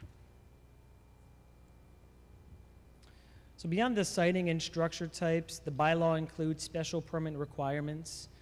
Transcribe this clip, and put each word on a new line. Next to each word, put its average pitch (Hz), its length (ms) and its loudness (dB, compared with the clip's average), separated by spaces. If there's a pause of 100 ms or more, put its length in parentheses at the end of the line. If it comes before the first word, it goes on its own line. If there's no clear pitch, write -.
(3500)
So - 120 -6
beyond 220 280 4
the 196 80 4
siting 180 460 4
and 165 100 2
structure 165 460 -2
types, 165 540 0
the 160 100 -8
bylaw 160 480 4
includes 160 460 -2
special 160 360 -4
permit 160 360 -4
requirements, 147 920 -4 (140)